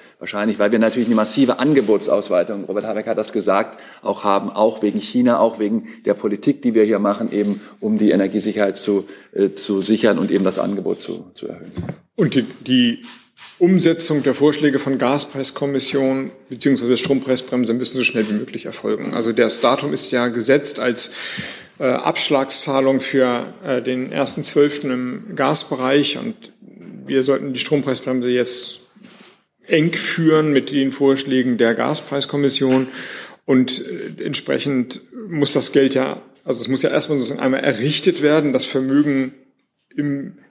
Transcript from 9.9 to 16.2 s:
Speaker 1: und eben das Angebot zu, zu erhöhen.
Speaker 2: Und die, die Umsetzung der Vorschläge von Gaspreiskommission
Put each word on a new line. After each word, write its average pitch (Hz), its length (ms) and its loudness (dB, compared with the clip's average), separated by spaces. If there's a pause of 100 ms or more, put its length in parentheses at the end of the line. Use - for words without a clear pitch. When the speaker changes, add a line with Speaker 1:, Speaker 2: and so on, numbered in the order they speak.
Speaker 1:
und 104 120 -2
eben 95 120 2
das 95 160 0
Angebot 95 420 -4
zu, - 320 -12
zu - 140 -14
erhöhen. - 240 -14 (440)
Speaker 2:
Und 151 200 0
die, 123 80 4
die 123 580 0 (560)
Umsetzung 165 640 4
der 127 140 2
Vorschläge 147 420 2
von 135 220 -2
Gaspreiskommission 135 1300 0 (180)